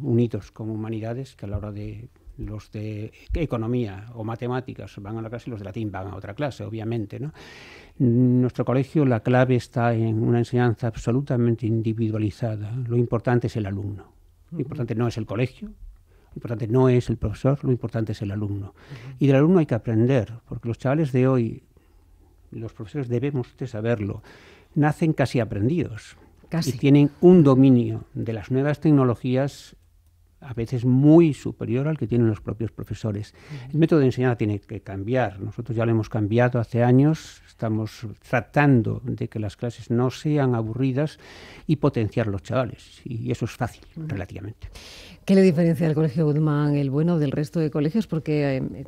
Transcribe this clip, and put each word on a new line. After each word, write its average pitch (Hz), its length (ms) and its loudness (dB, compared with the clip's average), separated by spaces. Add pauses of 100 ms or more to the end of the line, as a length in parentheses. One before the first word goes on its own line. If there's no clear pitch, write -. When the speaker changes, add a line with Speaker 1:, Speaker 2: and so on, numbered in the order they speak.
Speaker 1:
unidos 120 500 0
con 110 180 -10
humanidades, 110 680 -8
que - 100 -14
a 101 40 -10
la 101 80 -6
hora 104 140 -8
de 107 380 -12 (280)
los 107 340 -12
de 107 400 -10 (220)
economía 117 720 -2 (100)
o 113 80 -10
matemáticas 113 800 -6
van 107 160 -8
a - 20 -6
una 113 100 -8
clase 120 200 -10
y - 20 -8
los 104 80 -8
de 101 60 -12
latín 104 260 -6
van 95 160 -8
a 90 80 -12
otra 98 180 -12
clase, 143 300 -6
obviamente, 110 560 -6
¿no? 147 140 -10 (680)
En 123 420 4
nuestro 123 240 0
colegio 135 400 0
la 120 140 2
clave 127 360 2
está 117 380 0
en 113 300 0
una 120 160 2
enseñanza 120 480 0
absolutamente 120 800 -2
individualizada. 107 1040 -2 (160)
Lo 117 100 0
importante 120 500 0
es - 100 -4
el 104 100 -4
alumno. 101 460 -8 (360)
Lo 170 60 -14
Speaker 2:
Ujú. 165 60 -6
Speaker 1:
importante 120 340 -6
no 120 120 0
es 113 120 -4
el 107 80 -8
colegio, 123 400 -4
lo - 680 -20
importante 110 300 -6
no 127 220 4
es 123 220 2
el 113 60 -2
profesor, 131 460 -2
lo 131 80 0
importante 113 420 -2
es - 100 -8
el 101 80 -4
alumno. 101 380 -4
Speaker 2:
Ujú. 131 500 -18
Speaker 1:
Y 143 80 2
del 135 80 6
alumno 165 240 6
hay 151 80 0
que 120 80 -2
aprender, 113 580 0 (160)
porque 120 200 -8
los 110 100 -6
chavales 139 320 0
de 127 160 4
hoy, 123 340 0 (880)
los 113 240 -12
profesores 120 360 -8
debemos 123 500 -2
de 131 80 -8
saberlo, 110 560 -4 (500)
nacen 151 400 2
casi 131 260 0
aprendidos. 113 800 -4 (320)
Speaker 2:
Casi. 165 220 -2
Speaker 1:
Y - 80 -2
tienen 143 320 6 (100)
un 180 220 10
dominio 123 600 6 (100)
de 113 180 -4
las 98 160 -8
nuevas 139 300 0
tecnologías 131 960 0 (680)
a 123 80 -12
veces 117 300 -4
muy 147 500 8
superior 117 540 -6
al 156 100 -4
que 120 80 -6
tienen 117 220 2
los 104 140 -2
propios 110 280 -8
profesores. 107 640 -8
Speaker 2:
Ujú. 135 380 -16
Speaker 1:
El 147 60 -4
método 160 220 4
de 135 80 4
enseñanza 123 280 0
tiene 104 240 -2
que 104 220 -14
cambiar. 98 580 -4
Nosotros 110 380 -8
ya 113 80 0
lo 117 60 2
hemos 110 180 0
cambiado 120 500 2
hace 113 240 0
años. 135 640 2
Estamos 110 580 -6 (220)
tratando 120 800 2
de 117 240 -6
que 110 100 -10
las 104 160 -6
clases - 340 -10
no 120 200 2
sean 143 440 0
aburridas 123 640 -2 (480)
y 151 120 0
potenciar 117 500 0
a 101 40 -4
los 98 120 -6
chavales. - 640 -6
Y 120 260 -6
eso 120 140 -4
es - 60 -6
fácil, - 320 -8 (120)
Speaker 2:
Ujú. 160 120 -12
Speaker 1:
relativamente. 98 600 -10 (560)
Speaker 2:
¿Qué 196 120 2
le 190 60 6
diferencia 165 460 4
al 151 80 2
Colegio 160 300 0
Guzmán 147 500 2
el 139 140 0
Bueno 165 280 0
del 147 140 0
resto 151 300 -4
de 151 100 0
colegios? 160 360 -2
Porque, 147 500 -2
eh, 131 300 -6